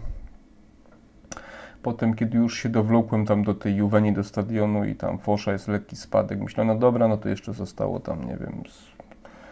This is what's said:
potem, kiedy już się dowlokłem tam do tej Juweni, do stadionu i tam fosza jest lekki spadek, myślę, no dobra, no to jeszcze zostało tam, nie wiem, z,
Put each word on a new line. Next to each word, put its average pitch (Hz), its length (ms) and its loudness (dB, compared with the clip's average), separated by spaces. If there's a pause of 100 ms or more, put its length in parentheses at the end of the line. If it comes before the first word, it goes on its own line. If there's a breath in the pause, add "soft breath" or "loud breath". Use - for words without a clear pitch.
(1800 loud breath)
potem, 113 320 0
kiedy 117 240 0
już 117 200 2
się 120 120 -4
dowlokłem 110 560 4
tam 104 180 4
do 101 100 2
tej 101 220 0
Juweni, 104 380 4
do 98 100 0
stadionu 104 600 0
i 104 100 -2
tam 92 240 -4
fosza 107 320 -2
jest 98 160 -4
lekki 104 280 -4
spadek, 101 440 0
myślę, 101 240 -2
no 110 120 4
dobra, 117 320 4
no 107 100 2
to 107 120 -4
jeszcze 101 240 -4
zostało 95 460 -4
tam, - 240 -6
nie - 140 -8
wiem, - 320 -10
z, - 180 -20 (640 loud breath)